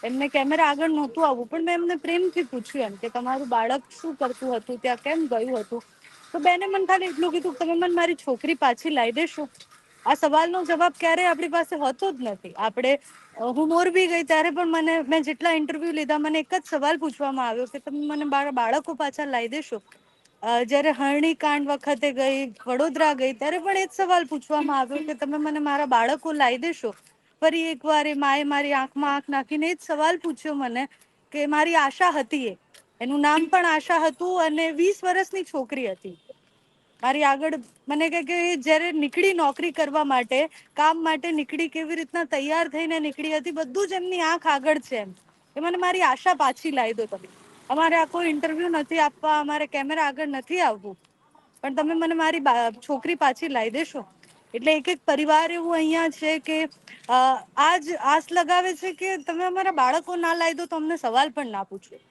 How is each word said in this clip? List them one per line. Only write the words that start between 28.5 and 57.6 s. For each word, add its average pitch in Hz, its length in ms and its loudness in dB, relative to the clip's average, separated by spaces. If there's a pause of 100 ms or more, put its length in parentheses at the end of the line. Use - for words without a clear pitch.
આંખમાં 277 420 0
આંખ 285 140 -4
નાખીને 294 380 -2
એ 349 60 -2
જ 320 80 -6
સવાલ 320 360 0
પૂછ્યો 311 360 -6
મને 262 340 -4 (440)
કે 294 140 -2
મારી 302 300 2
આશા 311 340 4
હતી 285 380 -2
એ. 185 100 -8 (440)
એનું 269 180 -2
નામ 302 260 4
પણ 349 200 4
આશા 330 320 2
હતું 339 460 0
અને 320 280 0
વીસ 349 320 0
વર્ષની 370 400 0
છોકરી 262 480 -6
હતી. 185 260 -12 (840)
મારી 277 200 2
આગળ 285 300 4 (340)
મને 302 220 0
કહે 339 120 -2
કે 349 320 0
એ - 20 0
જ્યારે 311 360 2
નીકળી 320 420 2
નોકરી 320 380 0
કરવા 302 320 0
માટે, 262 440 0
કામ 320 560 0
માટે 320 280 -2
નીકળી, 311 360 -2
કેવી 320 280 -6
રીતના 330 280 -6
તૈયાર 311 440 -2
થઈને 320 320 -2
નીકળી 302 380 -4
હતી, 302 140 -4
બધું 320 360 -4
જ 320 40 -6
એમની 359 300 -4
આંખ 320 260 0
આગળ 302 320 2
છે 254 160 -8
એમ. 202 160 -6 (420)
કે 285 60 -8
મને 349 180 -2
મારી 359 240 0
આશા 330 320 4
પાછી 294 380 0
લાવી 233 220 0
દો 220 120 -4
તમે. 190 220 -12 (420)
અમારે 320 260 4
આ 330 100 4
કોઈ 349 240 -2
ઇન્ટરવ્યૂ 320 400 -2
નથી 330 300 -2
આપવા, 302 400 2
અમારે 294 280 -2
કેમેરા 294 400 -2
આગળ 285 200 -4
નથી 294 340 -4
આવવું, 208 380 -2 (600)
પણ 269 140 -4
તમે 311 180 0
મને 330 220 0
મારી 320 240 2
બા-, 240 320 2 (180)
છોકરી 294 260 -2
પાછી 277 320 0
લાવી 233 220 -2
દેશો. 269 360 -6 (480)
એટલે 262 200 2
એક 311 160 0
એક 359 180 0
પરિવાર 311 440 4
એવું 339 240 -2
અહીંયા 320 340 2
છે 311 300 -2
કે, 311 260 -2 (440)
અ, 233 40 4 (440)
આજ 311 280 4 (140)